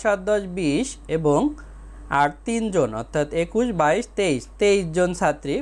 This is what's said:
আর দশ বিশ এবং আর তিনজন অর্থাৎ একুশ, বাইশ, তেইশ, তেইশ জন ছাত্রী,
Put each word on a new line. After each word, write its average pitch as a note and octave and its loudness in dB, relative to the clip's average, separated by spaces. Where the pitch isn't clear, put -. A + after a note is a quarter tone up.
আর G3+ 2
দশ G#3 2
বিশ F3+ 0
এবং D3+ 4
আর D3 4
তিনজন A3 0
অর্থাৎ D3 -2
একুশ, A3 0
বাইশ, E3 2
তেইশ, D#3+ 0
তেইশ G3+ 4
জন F3+ 4
ছাত্রী, D3 0